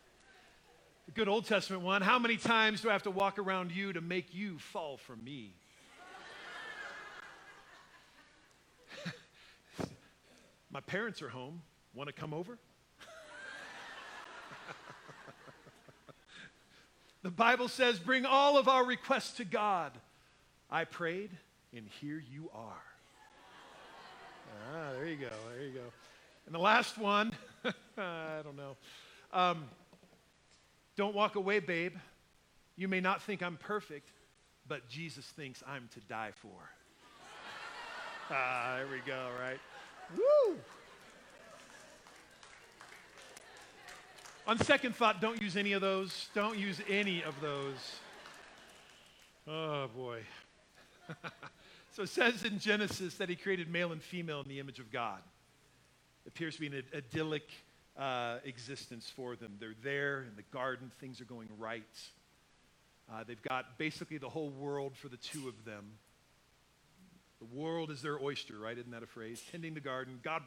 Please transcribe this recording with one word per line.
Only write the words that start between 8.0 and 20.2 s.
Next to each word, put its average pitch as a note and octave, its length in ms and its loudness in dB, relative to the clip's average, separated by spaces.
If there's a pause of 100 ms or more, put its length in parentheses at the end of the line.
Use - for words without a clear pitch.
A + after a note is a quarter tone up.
<laughs> D5 80 -10 (1700)
My C#3 100 -6
parents G3+ 400 -2
are D3 80 -8
home. B2+ 320 -10 (320)
Wanna C#3+ 200 -8
come D#3 200 -6
over? F3+ 300 -6
<laughs> - 60 -20 (4000)
The F#3 100 -4
Bible A#3 380 8
says, A#3+ 300 6
"Bring B3 260 4
all C#4 320 10
of B3+ 120 10
our C4 180 10
requests B3 460 2
to - 120 -4
God. F#3+ 480 2 (760)